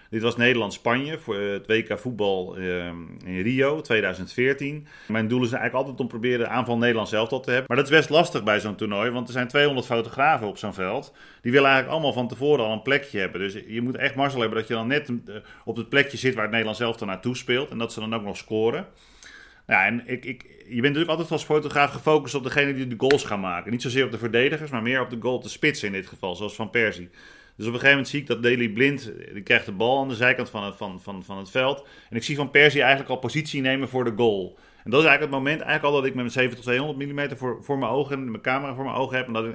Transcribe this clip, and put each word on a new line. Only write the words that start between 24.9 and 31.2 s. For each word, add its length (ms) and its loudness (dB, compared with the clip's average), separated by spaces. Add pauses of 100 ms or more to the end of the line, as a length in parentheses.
op 80 -4
de 100 -8
goal, 200 0
de 100 -12
spits 340 -2
in 80 -4
dit 160 -6
geval, 280 -8
zoals 200 -10
Van 140 -6
Persie. 400 -2 (480)
Dus 100 -6
op 60 -4
een 60 -6
gegeven 100 4
moment 180 4
zie 140 -4
ik 60 -10
dat 160 -2
Daley 260 2
Blind, 420 0 (220)
die 100 -12
krijgt 220 2
de 60 -8
bal 300 2
aan 60 -4
de 80 -6
zijkant 340 2
van 140 -6
het, 120 -8
van, 260 -10
van, 220 -12